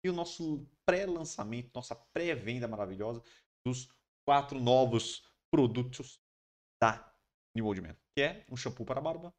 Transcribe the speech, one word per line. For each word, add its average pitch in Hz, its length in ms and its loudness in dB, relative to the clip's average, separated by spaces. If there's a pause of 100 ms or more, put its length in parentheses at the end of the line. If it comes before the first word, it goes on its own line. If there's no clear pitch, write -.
E 185 60 0
o - 20 -2
nosso 165 560 -4 (180)
pré-lançamento, 165 880 -2
nossa - 220 -8 (180)
pré-venda 123 540 -2
maravilhosa 104 540 -4 (440)
dos 127 220 -4 (400)
quatro 139 320 2
novos 120 640 4 (260)
produtos 127 680 2 (580)
da - 320 2 (460)
New 113 80 -2
Old 98 160 0
Man, 80 160 -12 (180)
que 139 80 2
é 156 280 -2
um 127 60 -10
shampoo 123 280 -8
para 131 160 -4
a - 20 -10
barba 170 360 -6